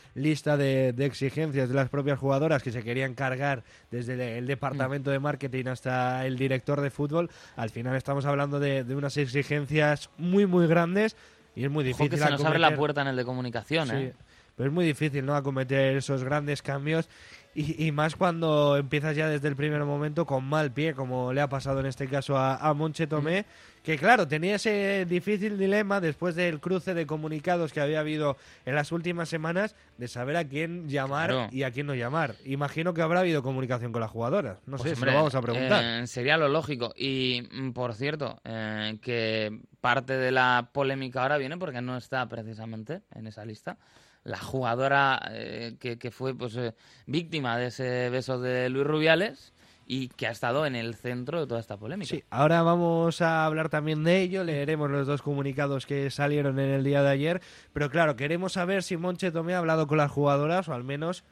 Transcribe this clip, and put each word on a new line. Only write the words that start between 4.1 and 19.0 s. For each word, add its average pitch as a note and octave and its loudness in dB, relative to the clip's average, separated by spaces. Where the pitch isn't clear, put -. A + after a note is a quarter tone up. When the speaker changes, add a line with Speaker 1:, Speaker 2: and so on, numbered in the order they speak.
Speaker 1:
el, B2 -4
el B2 -4
departamento C3+ -2
Speaker 2:
Mm. C#3 2
Speaker 1:
de C3+ 0
marketing C3+ -4
hasta B2+ -2
el B2+ -2
director C3+ 0
de C#3 0
fútbol. D#3 0
Al A2+ -4
final B2+ -4
estamos C#3 -2
hablando C#3+ 0
de, C#3 0
de B2+ -4
unas C#3+ -4
exigencias D3 0
muy, F#3 6
muy F3 6
grandes F3 4
y A#2 -4
es C#3 0
muy D3 0
Speaker 2:
Ojo C3 0
Speaker 1:
difícil C3 2
Speaker 2:
que D3+ 0
se D3 4
nos C#3+ 2
abre D#3+ 4
la D#3+ 8
Speaker 1:
acometer D3+ 4
Speaker 2:
puerta D3 2
en C#3 0
el C3 0
de B2 0
comunicación, B2+ -2
Speaker 1:
Sí, C#3+ -2
Speaker 2:
¿eh? C3 -4
Speaker 1:
pero C3+ -2
es D3 0
muy F3+ 2
difícil, C#3+ 0
¿no? C#3+ 0
Acometer C3+ 2
esos C3+ -2
grandes C#3+ -2
cambios D3 -2
y, D3+ -2
y D3+ 0
más D3+ 0
cuando D#3 4
empiezas C#3+ -2